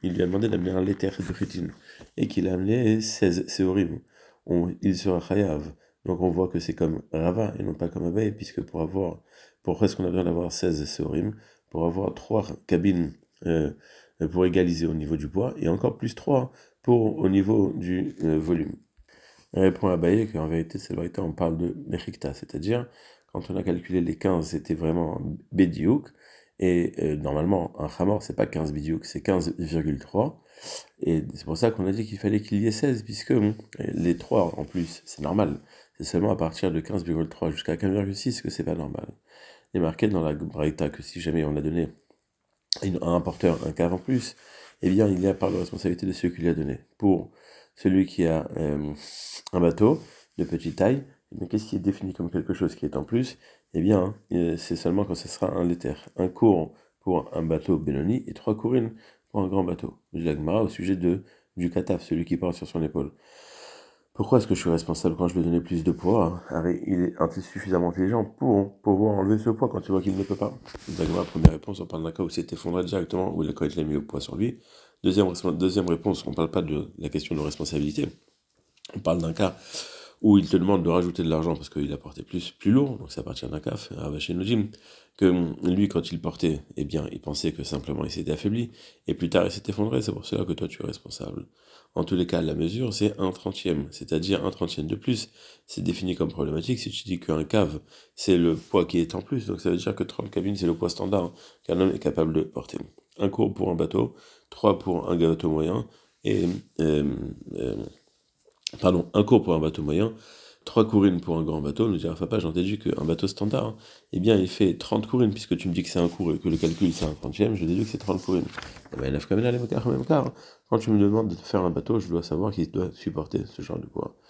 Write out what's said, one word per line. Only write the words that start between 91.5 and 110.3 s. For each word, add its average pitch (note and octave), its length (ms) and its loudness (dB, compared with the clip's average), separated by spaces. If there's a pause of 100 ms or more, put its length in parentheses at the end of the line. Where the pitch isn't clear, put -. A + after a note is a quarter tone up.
En E2 100 0
tous F#2 100 -2
les F2+ 100 2
cas, E2+ 160 0
la D2+ 140 0
mesure, G2+ 380 -2
c'est G#2 260 0
un F#2+ 120 0
trentième, E2+ 600 -4
c'est-à-dire E2+ 540 0
un F#2 60 2
trentième D#2+ 360 -6
de - 80 -2
plus. - 340 -2 (380)
C'est - 160 -8
défini F2 320 -2
comme D#2+ 160 0
problématique D#2+ 480 -2
si - 100 -8
tu - 140 -8
dis F2+ 160 -4
qu'un D#2 240 0
cave, D#2 380 0 (340)
c'est F#2 220 4
le E2+ 180 4
poids F2+ 300 2
qui F2 140 0
est E2 160 0
en F#2 60 -6
plus, A2+ 260 -4
donc F#2 120 -4
ça F2+ 100 0
veut F2+ 80 2
dire F2+ 160 -2
que F#2 100 -4
trente - 280 -8
cabines, G2 240 -2
c'est F#2+ 100 -2
le E2+ 80 4
poids E2 160 -2
standard, G2 360 0
hein, E2+ 80 -10 (320)
qu'un E2+ 160 0
homme F#2+ 120 4
est - 60 -4
capable D#2+ 320 0
de D#2+ 100 2
porter. - 360 -8 (420)
Un G2+ 100 2
cours A2 240 0
pour F#2+ 160 -2
un F2 60 0
bateau, E2+ 400 0 (340)
trois G2 300 2
pour F2+ 320 -2
un F2+ 40 4
bateau E2 340 4
moyen, E2 360 0 (380)
et, G2 220 2 (340)
euh, D2+ 340 2 (440)
euh, A1 180 -4 (1080)
pardon, F#2 320 6
un G#2 100 6
cours A2 200 8
pour F2+ 100 2
un D#2+ 60 4
bateau D#2 240 -2
moyen, F2+ 300 2 (520)